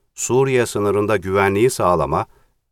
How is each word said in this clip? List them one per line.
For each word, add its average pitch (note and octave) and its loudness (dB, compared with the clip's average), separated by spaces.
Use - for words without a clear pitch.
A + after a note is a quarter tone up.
Suriye B2+ 0
sınırında G#2 -2
güvenliği G2 2
sağlama, F2 0